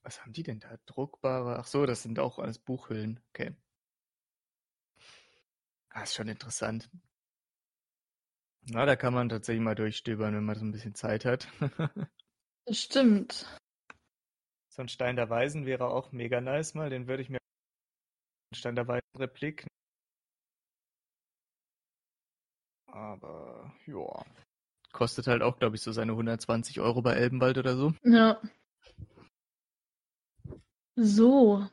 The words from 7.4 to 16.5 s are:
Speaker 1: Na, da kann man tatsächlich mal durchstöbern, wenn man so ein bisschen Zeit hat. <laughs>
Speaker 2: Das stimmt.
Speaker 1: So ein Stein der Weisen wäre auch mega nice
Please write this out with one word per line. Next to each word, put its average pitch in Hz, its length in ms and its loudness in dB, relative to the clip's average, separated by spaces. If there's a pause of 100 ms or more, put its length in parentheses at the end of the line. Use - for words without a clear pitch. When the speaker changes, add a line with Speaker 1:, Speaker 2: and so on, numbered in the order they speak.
Speaker 1:
Na, 117 160 0
da 139 100 4
kann 127 160 -2
man 123 160 0
tatsächlich 113 340 -2
mal 113 120 0
durchstöbern, 107 600 -2
wenn 104 100 -2
man 107 120 -2
so 110 80 -8
ein 107 80 -4
bisschen 107 220 -10
Zeit 113 300 -4
hat. 127 240 0 (120)
<laughs> 156 500 -4 (560)
Speaker 2:
Das 233 120 -4
stimmt. - 680 2 (1300)
Speaker 1:
So 131 100 -12
ein 120 60 -10
Stein 123 280 -2
der 120 120 0
Weisen 135 380 -2
wäre 127 220 -2
auch 127 240 -4
mega 120 280 -2
nice 143 340 -4